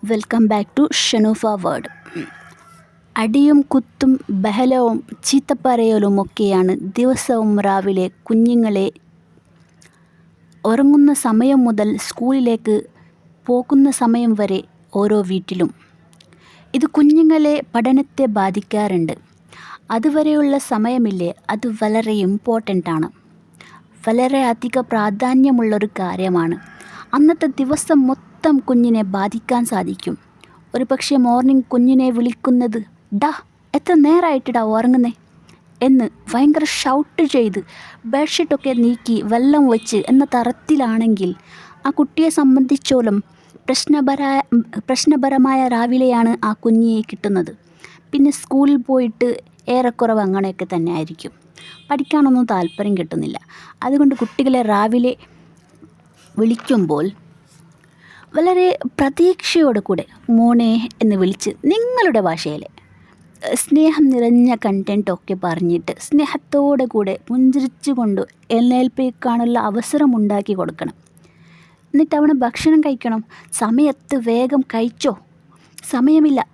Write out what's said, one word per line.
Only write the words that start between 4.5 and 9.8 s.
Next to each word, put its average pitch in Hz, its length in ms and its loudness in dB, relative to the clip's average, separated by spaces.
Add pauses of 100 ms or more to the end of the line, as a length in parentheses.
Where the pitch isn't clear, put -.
ചീത്തപ്പറയലുമൊക്കെയാണ് 208 1500 0 (200)
ദിവസവും 233 640 0
രാവിലെ 196 500 -2 (120)
കുഞ്ഞുങ്ങളെ 226 680 0 (1700)